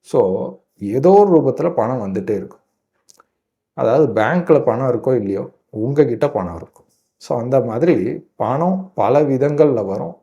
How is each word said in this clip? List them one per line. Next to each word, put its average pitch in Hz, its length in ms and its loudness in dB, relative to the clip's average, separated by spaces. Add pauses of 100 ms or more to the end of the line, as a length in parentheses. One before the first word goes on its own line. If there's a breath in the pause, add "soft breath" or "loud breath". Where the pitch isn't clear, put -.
So, 98 540 -2 (240)
ஏதோ 123 320 0
ஒரு 196 260 6
ரூபத்துல 143 360 0
பணம் 120 300 -2
வந்துட்டே 98 280 -6
இருக்கும். 98 280 -6 (1160)
அதாவது, 127 460 0
பேங்க்ல 151 440 2
பணம் 123 240 0
இருக்கோ 120 260 0
இல்லையோ, 98 360 -4 (200)
உங்ககிட்ட 123 600 0
பணம் 90 260 -6
இருக்கும். - 280 -18 (320)
So, - 240 -6
அந்த 127 200 2
மாதிரி 120 760 -2
பணம் 170 580 -2
பல 127 280 2
விதங்கள்ல 139 640 2
வரும் 95 360 -8